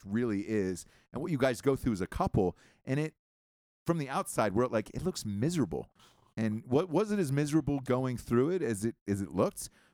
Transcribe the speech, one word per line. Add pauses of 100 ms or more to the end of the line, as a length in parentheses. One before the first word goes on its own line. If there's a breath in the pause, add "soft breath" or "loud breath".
really
is, (280 soft breath)
and
what
you
guys
go
through
as
a
couple. (260 soft breath)
And
it, (720)
from
the
outside,
we're
like,
"It
looks
miserable." (460 soft breath)
And
what,
was
it
as
miserable
going
through
it
as
it, (120)
as
it
looked? (240 loud breath)